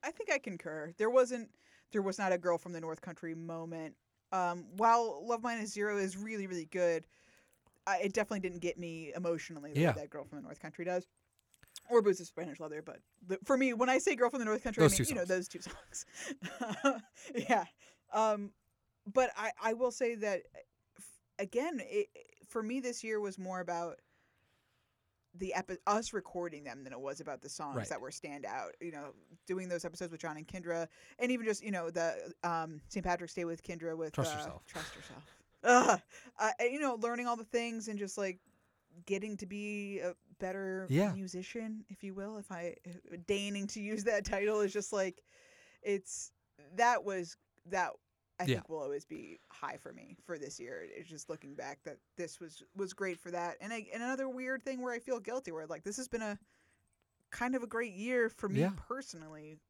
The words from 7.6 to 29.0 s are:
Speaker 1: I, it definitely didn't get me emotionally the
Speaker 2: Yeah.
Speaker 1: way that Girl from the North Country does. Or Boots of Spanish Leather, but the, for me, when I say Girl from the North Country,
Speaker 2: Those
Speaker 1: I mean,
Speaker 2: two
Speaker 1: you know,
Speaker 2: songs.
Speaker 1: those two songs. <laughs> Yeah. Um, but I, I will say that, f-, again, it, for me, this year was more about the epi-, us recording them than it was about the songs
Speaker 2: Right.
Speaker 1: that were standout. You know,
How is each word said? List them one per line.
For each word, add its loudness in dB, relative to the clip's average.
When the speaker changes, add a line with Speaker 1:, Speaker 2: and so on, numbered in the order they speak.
Speaker 1:
I, 2
it 0
definitely 2
didn't -4
get -2
me -8
emotionally -2
the 4
Speaker 2:
Yeah. 8
Speaker 1:
way -6
that -10
Girl -10
from -14
the -14
North -14
Country -8
does. 0
Or 8
Boots 4
of -10
Spanish -8
Leather, -8
but -12
the, -2
for 6
me, 4
when 4
I 8
say 2
Girl 6
from -2
the -2
North 2
Country, 2
Speaker 2:
Those 10
Speaker 1:
I 2
mean, 4
Speaker 2:
two 0
Speaker 1:
you 0
know, 0
Speaker 2:
songs. -10
Speaker 1:
those 2
two -12
songs. -4
<laughs> -12
Yeah. 4
Um, 4
but 6
I, -2
I 4
will 2
say 0
that, 0
f-, -20
again, 0
it, 4
for 0
me, 0
this -2
year 2
was -2
more -4
about 0
the -2
epi-, -2
us 4
recording -4
them -8
than -12
it -8
was -4
about -8
the -12
songs -6
Speaker 2:
Right. -4
Speaker 1:
that -4
were -8
standout. -6
You -6
know, -10